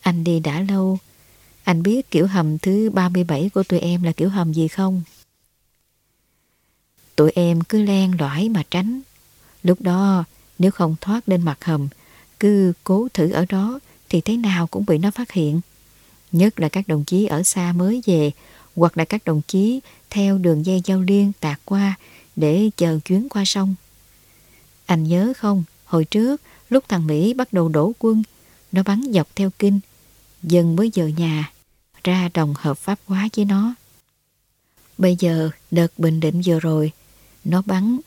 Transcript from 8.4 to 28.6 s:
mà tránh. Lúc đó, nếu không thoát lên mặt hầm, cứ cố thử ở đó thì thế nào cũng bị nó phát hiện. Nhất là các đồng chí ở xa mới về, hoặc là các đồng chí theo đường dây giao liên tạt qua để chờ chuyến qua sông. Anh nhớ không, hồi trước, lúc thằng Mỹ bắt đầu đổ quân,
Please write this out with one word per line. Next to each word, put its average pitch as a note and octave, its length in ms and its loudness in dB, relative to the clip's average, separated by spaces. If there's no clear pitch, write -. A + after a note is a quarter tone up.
mà G3 220 0
tránh. A3+ 300 -4
Lúc F3+ 180 2
đó, F#3 420 2
nếu F#3 120 4
không D#3+ 300 -2
thoát G#3+ 280 -4
lên F3+ 120 2
mặt D#3 240 -4
hầm, D3 220 -2
cứ G3 340 4
cố G#3 300 0
thử E3+ 180 0
ở F3 140 0
đó G#3 340 -4
thì E3 120 0
thế A3 160 -2
nào F#3+ 300 0
cũng - 200 -4
bị E3 100 2
nó F#3+ 140 0
phát A#3+ 200 -8
hiện. D#3+ 300 0
Nhất F3+ 280 2
là D#3+ 100 0
các G3 180 -6
đồng D3+ 160 0
chí F#3 220 0
ở D#3+ 180 -2
xa F3 300 -2
mới F#3+ 320 0
về, D#3 260 2
hoặc E3 220 2
là D#3+ 80 0
các G#3+ 200 -6
đồng D#3 220 0
chí A3 320 0
theo G3 280 0
đường E3 280 2
dây F#3 200 0
giao F#3+ 160 0
liên G3+ 380 2
tạt D3 260 -4
qua G3 300 0
để E3+ 420 2
chờ D#3+ 280 0
chuyến G#3 240 -2
qua G3+ 160 -4
sông. G3 300 -2
Anh E3 180 0
nhớ F3+ 340 0
không, G3+ 260 0
hồi D#3+ 200 0
trước, A#3+ 360 0
lúc C4 180 4
thằng E3+ 200 -2
Mỹ D#3+ 260 0
bắt B3+ 200 -4
đầu E3+ 160 2
đổ D#3 300 2
quân, A3 240 2